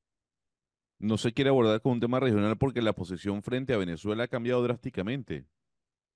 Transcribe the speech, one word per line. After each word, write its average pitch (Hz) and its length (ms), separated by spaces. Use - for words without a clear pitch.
No 107 200
se 120 140
quiere 139 180
abordar 113 320
con 135 100
un 120 80
tema 123 200
regional 107 360
porque 120 260
la 107 120
posición 95 480
frente 127 320
a 110 40
Venezuela 101 460
ha 120 40
cambiado 123 340
drásticamente. 117 840